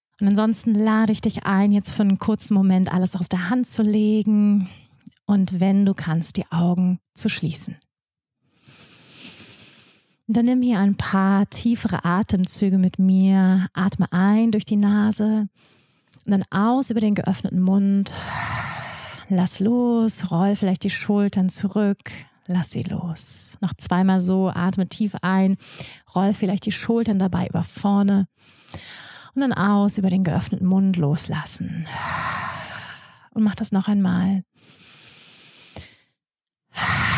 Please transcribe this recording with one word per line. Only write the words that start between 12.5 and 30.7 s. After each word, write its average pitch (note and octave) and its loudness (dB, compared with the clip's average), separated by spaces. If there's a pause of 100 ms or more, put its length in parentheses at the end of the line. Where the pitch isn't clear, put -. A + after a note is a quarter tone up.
mit F#3 2
mir. F#3+ 4
Atme F#3 0
ein G#3 4
durch G#3+ 0
die G#3+ -2
Nase G#3 2 (760)
und G3+ -2
dann G2 2
aus A#3 0
über A3+ -2
den G#3 2
geöffneten - -2
Mund. G3 2 (1160)
Lass F3+ 0
los, A#3 0
roll G3 2
vielleicht F#3+ 0
die G3 -2
Schultern G3+ 0
zurück. G3+ -2 (360)
Lass F3+ -2
sie - -6
los. - -10
Noch F#3+ -4
zweimal F#3+ 2
so, F#3 0
atme F#3 -2
tief - -4
ein, F#3+ 2 (580)
roll G3 2
vielleicht G3 -2
die G#3 -2
Schultern A3+ 0
dabei F3+ 0
über E3+ -4
vorne G3 0 (1080)
und C4+ 0
dann C4 0
aus G3+ 2
über F#3+ 2
den F#3 2
geöffneten - -2
Mund F#3+ 2